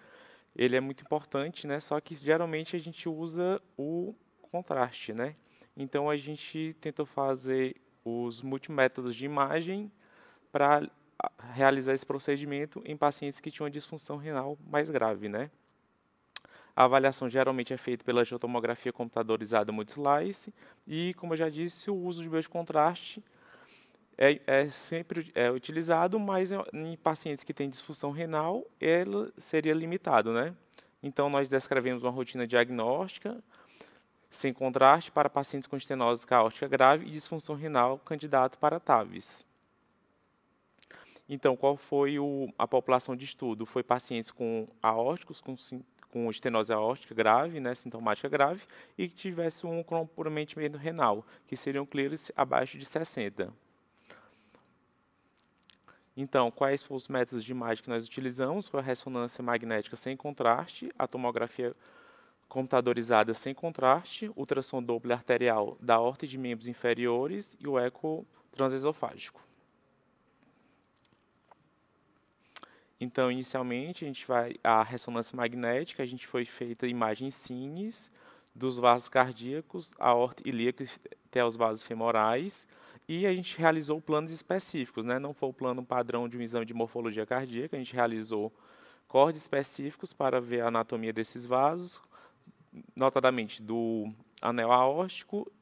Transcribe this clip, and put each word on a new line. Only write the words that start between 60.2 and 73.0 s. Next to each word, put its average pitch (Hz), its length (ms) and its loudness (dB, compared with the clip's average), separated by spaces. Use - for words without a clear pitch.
a 127 80 2
tomografia 120 680 -4
computadorizada 120 840 2
sem 135 180 -8
contraste, 160 840 0
ultrassom 135 440 -4
Doppler 120 380 -2
arterial 117 640 2
da 120 160 4
aorta 123 280 0
e 143 40 -10
de 131 100 -10
membros 120 300 -6
inferiores 123 920 -2
e - 80 -12
o 139 100 0
eco 127 480 -2
transesofágico. 135 920 -4